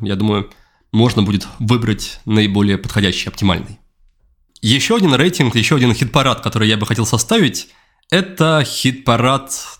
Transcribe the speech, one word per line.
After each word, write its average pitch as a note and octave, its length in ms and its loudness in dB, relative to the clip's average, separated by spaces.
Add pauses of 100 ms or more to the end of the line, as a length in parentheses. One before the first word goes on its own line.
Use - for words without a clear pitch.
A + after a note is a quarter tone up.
Я G2+ 140 -4
думаю, G2+ 340 0 (420)
можно A2 300 4
будет G2 260 0 (120)
выбрать A2+ 680 -2
наиболее G#2 540 2
подходящий, - 500 -2
оптимальный. F2+ 500 -2 (840)
Ещё C3 340 0
один F#3 180 2
рейтинг, C#3 420 2
ещё A2+ 200 2
один B2 180 2
хит-парад, C3 480 -2
который A2 260 -2
я A2 80 2
бы G#2+ 120 -2
хотел A2+ 180 -2
составить, C#3 640 0 (400)
это D#3+ 560 2
хит-парад C3 880 0 (260)